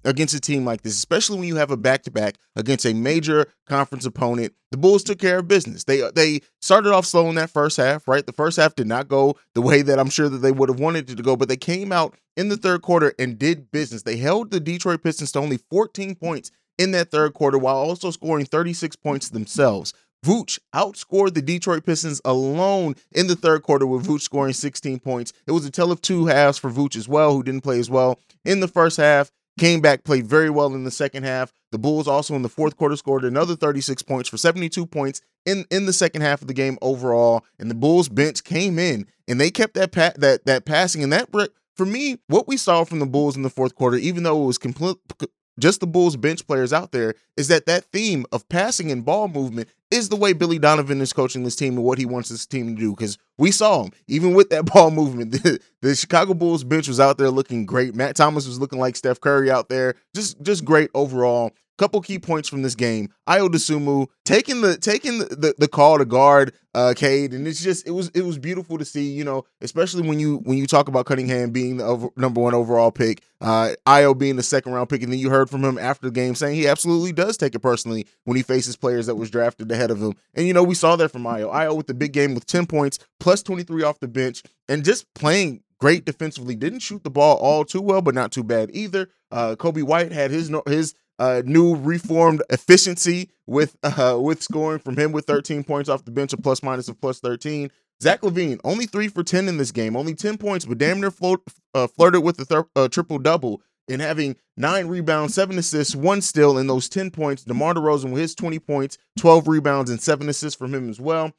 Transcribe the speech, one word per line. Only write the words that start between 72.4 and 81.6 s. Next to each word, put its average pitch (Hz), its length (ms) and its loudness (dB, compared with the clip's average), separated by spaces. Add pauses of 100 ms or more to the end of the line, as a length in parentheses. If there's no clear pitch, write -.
one 120 120 2
overall 117 380 4
pick, 113 300 -2 (180)
uh, 113 300 0 (160)
Ayo 139 300 8
being 135 200 -2
the 123 60 -4
second 127 320 -2
round 123 160 -2
pick, 127 120 -2
and 123 80 -6
then 127 80 -4
you 131 120 -2
heard 135 180 4
from 135 160 -4
him 131 140 0
after 127 280 -4
the 127 60 -6
game 123 220 -2
saying 143 200 -2
he 151 140 2
absolutely 170 420 0
does 180 280 -2
take 139 160 -2
it 110 60 -6
personally 117 460 -2 (180)
when 120 120 -2
he 131 60 0
faces 123 340 -2
players 123 300 -2
that 117 100 -4
was 110 140 -8
drafted 117 420 -2
ahead 117 180 0
of 104 100 -2
him. 107 140 -4 (200)
And, 165 120 -2
you 185 60 0
know, 180 100 6
we 180 120 2
saw 170 220 4
that 160 120 2
from 123 160 -10
Ayo. 110 280 -4
Ayo 156 220 -2